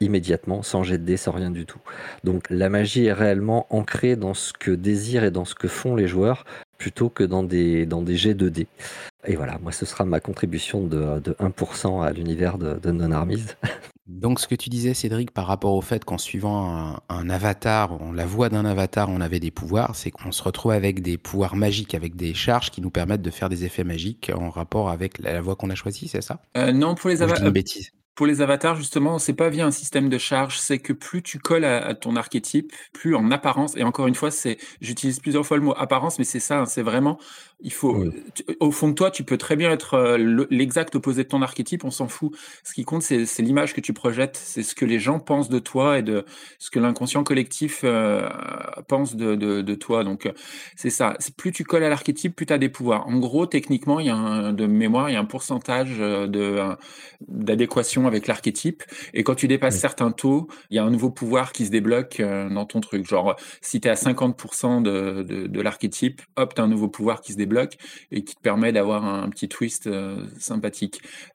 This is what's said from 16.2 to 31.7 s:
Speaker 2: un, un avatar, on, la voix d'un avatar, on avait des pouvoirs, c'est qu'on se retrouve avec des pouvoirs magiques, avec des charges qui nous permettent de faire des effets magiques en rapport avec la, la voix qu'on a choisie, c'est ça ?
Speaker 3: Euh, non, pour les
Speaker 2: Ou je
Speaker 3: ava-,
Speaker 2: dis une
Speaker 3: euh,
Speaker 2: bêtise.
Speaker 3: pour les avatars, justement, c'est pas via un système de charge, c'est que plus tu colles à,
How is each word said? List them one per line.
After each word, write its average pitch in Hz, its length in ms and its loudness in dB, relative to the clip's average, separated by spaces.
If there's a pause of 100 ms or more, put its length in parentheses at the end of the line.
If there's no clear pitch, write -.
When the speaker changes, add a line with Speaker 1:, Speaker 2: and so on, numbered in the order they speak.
Speaker 2:
un, 80 260 -6 (100)
un 87 180 -4
avatar, 98 720 0
on, 82 100 -8
la 85 140 -2
voix 107 240 0
d'un 107 160 0
avatar, 98 460 0
on 90 100 -2
avait 87 180 -2
des 82 120 -2
pouvoirs, 101 460 -2
c'est - 140 -6
qu'on - 220 -10
se - 100 -6
retrouve 101 300 0
avec 98 300 2
des 87 160 -2
pouvoirs 95 380 -2
magiques, 104 380 0
avec 82 220 -6
des 85 160 -4
charges 120 380 0
qui - 100 -10
nous 90 80 -4
permettent 92 320 0
de 90 100 -2
faire 92 200 -4
des 87 160 -2
effets 87 180 -4
magiques 90 500 -4
en 87 140 -4
rapport 92 400 -2
avec 87 300 -4
la, - 160 -2
la 85 80 -2
voix 95 140 -2
qu'on 98 120 -4
a 92 60 -2
choisie, - 340 -8
c'est 98 140 -4
ça ? - 180 -8 (160)
Speaker 3:
Euh, 127 160 4
non, 151 220 4
pour 185 160 0
les 175 60 4
Speaker 2:
Ou - 20 0
je - 60 4
Speaker 3:
ava-, 165 100 4
Speaker 2:
dis 98 80 2
une 101 60 6
Speaker 3:
euh, - 20 6
Speaker 2:
bêtise. 98 420 -2 (260)
Speaker 3:
pour 147 80 4
les 147 140 4
avatars, 143 340 4
justement, 156 460 0
c'est 143 140 0
pas 165 160 4
via 156 140 0
un 151 60 4
système 139 380 0
de 127 100 2
charge, 131 400 0
c'est 139 200 0
que - 140 -4
plus - 300 -4
tu - 160 -10
colles 165 260 2
à, 120 220 2